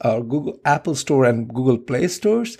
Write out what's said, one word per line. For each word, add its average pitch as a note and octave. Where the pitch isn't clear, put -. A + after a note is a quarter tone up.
uh, A#2
Google, B2+
Apple D3
Store C3+
and A#2
Google B2
Play B2+
stores. A3+